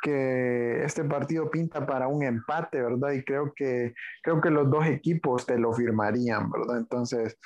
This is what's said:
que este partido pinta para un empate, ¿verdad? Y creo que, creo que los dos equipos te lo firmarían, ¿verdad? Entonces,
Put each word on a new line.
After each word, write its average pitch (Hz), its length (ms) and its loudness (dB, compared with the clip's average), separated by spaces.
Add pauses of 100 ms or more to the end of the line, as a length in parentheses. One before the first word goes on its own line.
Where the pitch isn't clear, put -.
que 127 840 0
este 151 180 -2
partido 147 480 -2
pinta 160 340 -2
para 131 220 -2
un 147 160 0
empate, 139 600 -2
¿verdad? 127 320 0
Y 135 100 -4
creo 143 280 -2
que, 123 420 -2 (280)
creo 160 180 2
que 175 100 4
los 147 200 4
dos 151 160 4
equipos 147 580 0
te 123 140 0
lo 113 140 2
firmarían, 113 800 0
¿verdad? 120 260 -2
Entonces, 117 680 -2